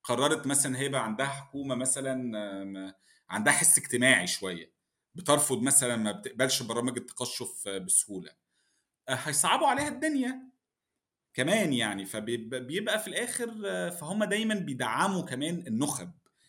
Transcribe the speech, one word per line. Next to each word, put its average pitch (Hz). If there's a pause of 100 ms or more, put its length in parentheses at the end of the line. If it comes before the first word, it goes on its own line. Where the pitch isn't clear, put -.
قررت 135
مثلًا 135
هيبقى 135
عندها 110
حكومة 139
مثلًا، 131 (500)
آم، 98 (360)
عندها 107
حس -
اجتماعي 120
شوية، 90 (420)
بترفض 143
مثلًا، 123
ما 107
بتقبلش 131
برامج 120
التقشف -
بسهولة، 95 (760)
آه، 131
هيصعبوا 160
عليها 277
الدنيا 262 (840)
كمان 170
يعني. 104
فبيبقى، 113
بيبقى 202
في 214
الآخر، 226
آه، 185
فهم 175
دايمًا 214
بيدعموا 147
كمان 151
النخب، 110 (360)